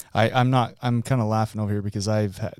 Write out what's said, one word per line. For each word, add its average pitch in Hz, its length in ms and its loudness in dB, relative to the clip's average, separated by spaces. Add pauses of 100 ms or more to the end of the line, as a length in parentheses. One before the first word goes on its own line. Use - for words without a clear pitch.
(140)
I, 110 160 4
I'm 127 200 2
not, 127 300 2
I'm 120 220 0
kinda 123 220 0
laughing 107 360 0
over 104 120 -2
here 104 100 -2
because 101 260 -4
I've 107 300 0
ha-, 107 220 -6